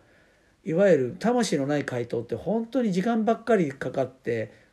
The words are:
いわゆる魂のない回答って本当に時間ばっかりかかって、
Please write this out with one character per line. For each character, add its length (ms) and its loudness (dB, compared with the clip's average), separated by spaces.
い 80 -4
わ 180 4
ゆ 80 6
る 200 -2
魂 400 0
の 80 -2
な 120 0
い 60 -4
回 240 -6
答 140 -4
っ 20 -8
て 100 -8
本 320 -2
当 160 -2
に 100 0
時 100 0
間 220 0
ば 100 2
っ 100 -14
か 120 4
り 140 2
か 200 -8
か 140 -2
っ 60 -8
て、 420 -6